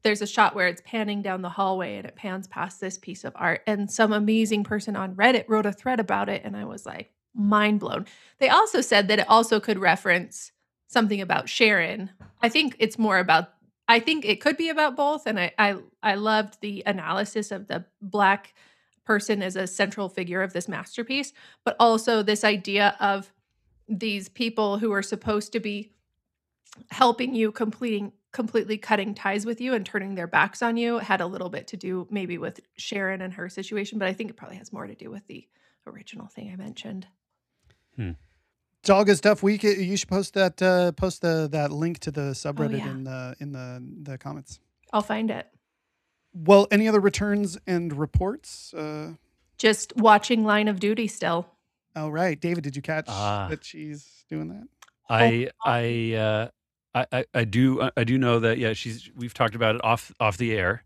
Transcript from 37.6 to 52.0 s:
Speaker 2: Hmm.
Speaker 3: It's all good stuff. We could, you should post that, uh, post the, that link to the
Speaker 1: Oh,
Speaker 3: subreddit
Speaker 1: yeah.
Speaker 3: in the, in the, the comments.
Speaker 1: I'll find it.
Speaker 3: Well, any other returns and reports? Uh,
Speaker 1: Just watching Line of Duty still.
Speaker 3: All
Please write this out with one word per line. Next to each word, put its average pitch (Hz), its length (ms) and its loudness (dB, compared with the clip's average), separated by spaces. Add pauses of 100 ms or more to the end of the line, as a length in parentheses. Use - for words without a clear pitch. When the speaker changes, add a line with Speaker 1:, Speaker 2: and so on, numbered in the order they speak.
Speaker 2:
Hmm. 101 160 -6 (680)
Speaker 3:
It's - 80 -2
all 196 140 8
good 196 140 6
stuff. 208 260 4
We 202 140 4
could, 202 200 2
you 190 200 -2
should - 120 -4
post 190 260 -2
that, 190 260 2
uh, 180 320 4
post 185 280 -4
the, 160 300 0
that 147 200 0
link 160 280 -4
to 156 120 -6
the 143 180 -4
Speaker 1:
Oh, - 20 -4
Speaker 3:
subreddit 143 460 -4
Speaker 1:
yeah. 135 140 -6
Speaker 3:
in 135 120 -10
the, 127 360 -10
in 143 120 -10
the, 127 320 -12 (280)
the 127 60 -10
comments. 143 420 -14 (340)
Speaker 1:
I'll 214 80 4
find 220 280 -4
it. - 180 -8 (840)
Speaker 3:
Well, 196 380 8
any 214 160 4
other 208 140 4
returns 202 560 0 (100)
and 170 240 -2
reports? 180 840 -4
Uh, 156 420 -8 (420)
Speaker 1:
Just - 400 2
watching 220 480 6
Line 214 240 2
of 196 100 -2
Duty 214 280 0
still. 175 380 -2 (500)
Speaker 3:
All 156 160 -6